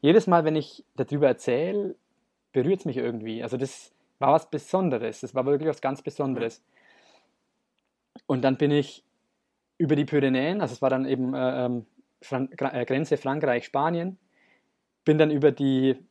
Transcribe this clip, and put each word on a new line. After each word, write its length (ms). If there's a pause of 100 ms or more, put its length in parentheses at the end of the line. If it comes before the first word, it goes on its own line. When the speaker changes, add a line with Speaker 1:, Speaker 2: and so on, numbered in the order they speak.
Speaker 1:
jedes 260
Mal, 160
wenn 120
ich 280 (120)
darüber 320
erzähl, 680 (560)
berührt's 340
mich 120
irgendwie. 460
Also 140
das 360 (260)
war 140
was 160
Besonderes, 720
das 140
war 100
wirklich 240
was 120
ganz 200
Besonderes. 640
Speaker 2:
Ja. 1600
Speaker 1:
Und 140
dann 160
bin 140
ich 320 (760)
über 180
die 100
Pyrenäen, 560
also 120
es 80
war 80
dann 160
eben, 280
äh, 320
ähm, 200 (360)
Fran-, 280
Gra-, 240
äh, 120
Grenze 320
Frankreich, 480
Spanien, 520 (840)
bin 140
dann 140
über 200
die 460 (140)